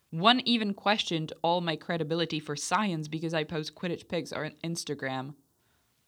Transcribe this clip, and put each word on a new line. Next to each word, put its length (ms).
One 300
even 340
questioned 640
all 180
my 160
credibility 640
for 160
science 520
because 260
I 120
post 280
Quidditch 340
pics 240
on 200
Instagram." 680